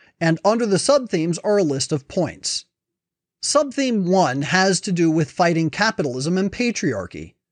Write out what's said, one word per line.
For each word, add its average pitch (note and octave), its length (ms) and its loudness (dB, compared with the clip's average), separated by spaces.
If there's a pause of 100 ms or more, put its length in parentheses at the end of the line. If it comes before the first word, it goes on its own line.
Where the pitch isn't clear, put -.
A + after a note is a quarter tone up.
(220)
and E3 240 2
under A#3 200 2
the G3 140 2
sub-themes G3+ 600 0
are G#3 180 0
a G3+ 60 4
list C#3 280 -2
of D3 160 -4
points. - 580 -6 (760)
Sub-theme C4 640 0
one E3 380 2
has F#3 380 2
to G#3 100 -4
do E3+ 180 2
with D#3 220 0
fighting E3 380 2
capitalism D#3+ 680 -2
and F#3+ 140 0
patriarchy. G2 840 -4 (180)